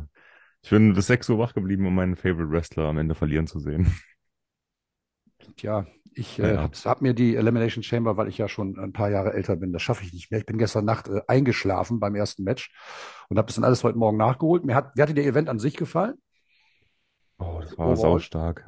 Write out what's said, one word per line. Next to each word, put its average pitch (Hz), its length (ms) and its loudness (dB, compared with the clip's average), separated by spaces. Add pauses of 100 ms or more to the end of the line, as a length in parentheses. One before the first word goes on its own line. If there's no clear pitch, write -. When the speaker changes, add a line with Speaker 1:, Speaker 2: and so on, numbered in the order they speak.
(600)
Speaker 1:
ich - 80 -20
bin 107 240 8
bis 95 140 2
sechs 123 200 2
Uhr 110 120 2
wach 117 140 -2
geblieben, 98 340 -2
um 92 80 0
meinen 92 200 0
Favorite 82 360 -2
Wrestler 80 340 -2
am 78 140 0
Ende 78 160 0
verlieren 78 320 0
zu - 120 -10
sehen. 73 340 0 (1600)
Speaker 2:
Tja, 104 300 -4 (280)
ich, - 260 -10
äh, 107 160 2
Speaker 1:
Ja. 76 80 0
Speaker 2:
hab's, - 220 -6
hab - 160 0
mir 131 120 2
die 117 220 4
Elimination 113 480 2
Chamber, 117 340 0
weil 104 100 -2
ich 101 120 -8
ja 107 80 -2
schon 95 320 -6
ein 98 120 -8
paar 104 180 -2
Jahre 98 240 0
älter 98 220 -2
bin, 90 160 -6
das 82 120 -4
schaffe - 200 -2
ich 87 80 -14
nicht 87 200 -14
mehr. 110 80 -2
Ich 107 80 -6
bin 110 100 -6
gestern 110 260 0
Nacht, 113 240 -2
äh, 101 200 -4
eingeschlafen 117 720 0
beim 104 160 -2
ersten 101 280 -4
Match 107 300 -4 (560)
und 98 80 0
hab 107 100 2
das - 80 -6
dann 113 80 0
alles 123 200 4
heute 113 160 0
Morgen 107 180 2
nachgeholt. 143 480 2
Mir 120 100 0
hat, 139 200 0
mir 131 80 4
hatte 151 100 2
der 143 120 2
Event 143 220 2
an 120 120 -4
sich 135 180 -4
gefallen. 190 380 -2 (1200)
Speaker 1:
Oh, 85 240 -8
das 76 160 -14
war 82 80 -4
Speaker 2:
Overall. 82 120 4
Speaker 1:
saustark. 82 720 0